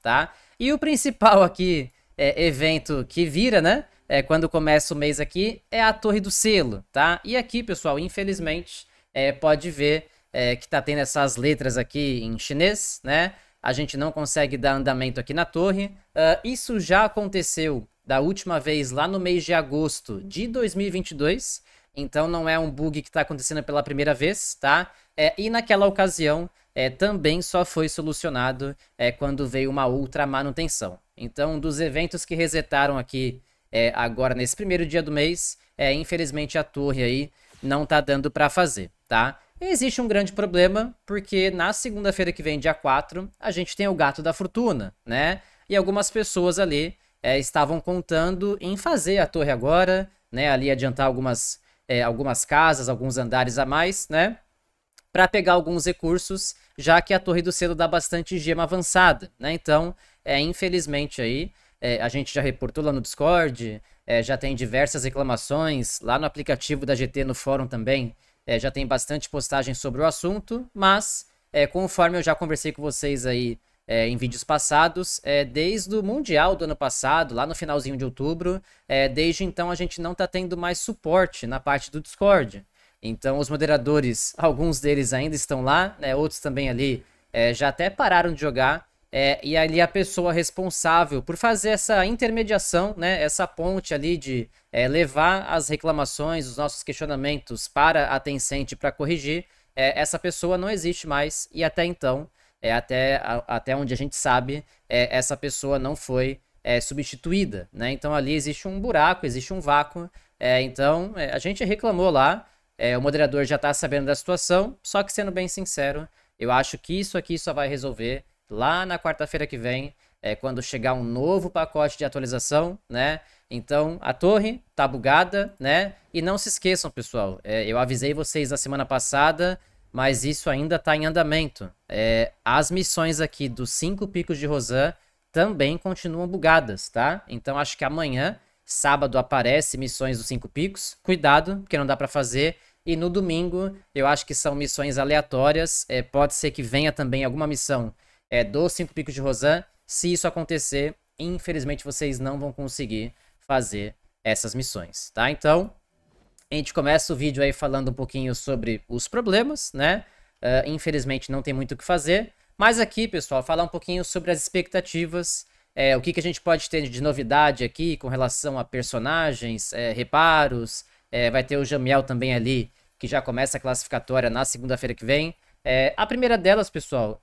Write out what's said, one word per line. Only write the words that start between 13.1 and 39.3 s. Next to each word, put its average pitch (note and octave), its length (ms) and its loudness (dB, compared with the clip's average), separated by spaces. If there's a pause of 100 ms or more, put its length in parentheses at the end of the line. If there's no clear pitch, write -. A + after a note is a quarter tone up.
A A#2 80 0
gente C#3 280 -2
não D3+ 120 -2
consegue D3 460 0
dar C3+ 200 2
andamento C3 440 -2
aqui C3 140 -8
na E3 100 0
torre. G3 480 -2 (220)
Ah, D#3+ 280 4
isso A#3+ 380 -4
já A3 240 4
aconteceu E3+ 800 -2 (160)
da C3+ 160 2
última E3+ 400 0
vez D3 320 -2
lá C#3+ 160 0
no F#3+ 140 -2
mês F3+ 240 0
de E3 80 -2
agosto D3 680 -2
de G#2 240 -8
dois A3+ 280 -2
mil G3 120 -2
e G3 40 -4
vinte F3+ 200 -4
e E3 40 -12
dois. D#3 480 -2 (320)
Então C#3+ 320 -2
não E3 220 -2
é D#3+ 100 2
um D#3+ 120 0
bug D3 320 -4
que - 80 -16
tá D#3+ 100 0
acontecendo D3 420 -4
pela D3 200 0
primeira C#3+ 320 0
vez, D#3+ 400 -2
tá? D#3 360 2 (240)
É, D3+ 220 4
e G#3+ 140 -2
naquela A3+ 340 4
ocasião, F3 640 2 (260)
é, C3 140 0
também D#3+ 540 0
só F3+ 200 0
foi D#3+ 280 -2
solucionado, C#3 840 -4 (220)
é, A#2+ 160 2
quando C#3 340 -2
veio C3+ 220 -2
uma C3+ 160 0
outra C3 420 0
manutenção. C3+ 720 -4 (160)
Então, D3 460 -4
dos D3 180 -4
eventos D#3+ 460 -2
que - 100 -6
resetaram D3 640 0
aqui, B2+ 460 -4 (280)
é, A#2 240 2
agora A#2+ 400 0
nesse B2 220 -2
primeiro F3+ 300 0
dia D#3+ 160 0
do D3 100 -4
mês, D#3 460 -2 (180)
é, C3+ 160 2
infelizmente D3+ 640 -4
a D#3 80 0
torre C#3 380 -2
aí C3 280 0 (320)
não C#3 220 0
tá D3+ 160 4
dando C#3+ 300 0
pra C#3+ 180 4
fazer, C3+ 420 0 (160)
tá? A#2 320 2 (220)